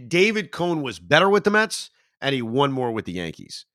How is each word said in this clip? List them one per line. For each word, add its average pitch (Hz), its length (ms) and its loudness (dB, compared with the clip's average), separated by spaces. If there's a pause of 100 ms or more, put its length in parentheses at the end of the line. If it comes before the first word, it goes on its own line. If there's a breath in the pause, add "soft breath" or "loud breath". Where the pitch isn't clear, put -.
David 202 420 2
Cone 170 320 -4
was 123 160 -8
better 151 320 4
with 202 140 2
the 202 60 2
Mets, 214 400 -2 (300)
and 135 140 -2
he 127 80 -2
won 131 300 0
more 127 180 -2
with 110 140 -6
the 92 80 -10
Yankees. - 640 -12